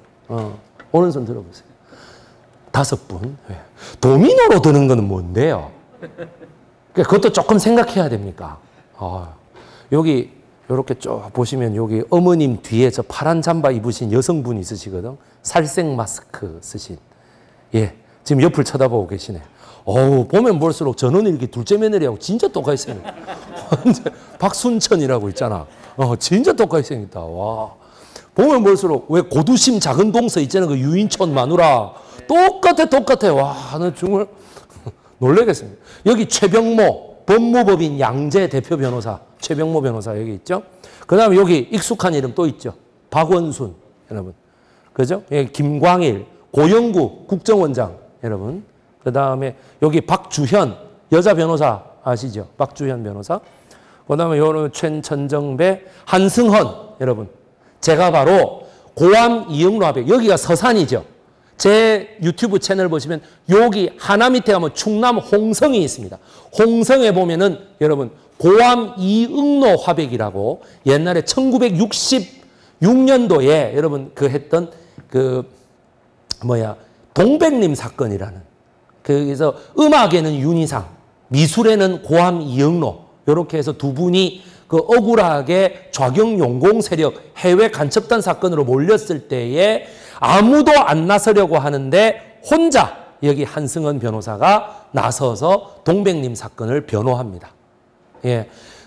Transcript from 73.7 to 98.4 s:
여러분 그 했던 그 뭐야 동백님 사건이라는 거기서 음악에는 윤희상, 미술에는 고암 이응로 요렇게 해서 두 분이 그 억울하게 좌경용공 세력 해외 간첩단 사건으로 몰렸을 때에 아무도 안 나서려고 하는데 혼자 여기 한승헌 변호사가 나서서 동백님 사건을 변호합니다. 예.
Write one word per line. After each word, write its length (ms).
여러분 380
그 140
했던 420
그 400
뭐야 320
동백님 600
사건이라는 640
거기서 500
음악에는 580
윤희상, 500
미술에는 760
고암 400
이응로 640
요렇게 300
해서 140
두 220
분이 480
그 100
억울하게 1120
좌경용공 880
세력 340
해외 340
간첩단 520
사건으로 420
몰렸을 640
때에 580
아무도 540
안 340
나서려고 520
하는데 800
혼자 480
여기 220
한승헌 540
변호사가 920
나서서 920
동백님 500
사건을 520
변호합니다. 640
예. 240